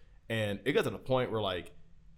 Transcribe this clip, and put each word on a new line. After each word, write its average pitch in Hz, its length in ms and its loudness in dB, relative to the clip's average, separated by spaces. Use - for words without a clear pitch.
And 107 380 0
it 143 80 4
got 214 100 6
to 127 60 0
the 92 80 -6
point 123 340 2
where, 110 80 0
like, 92 300 -2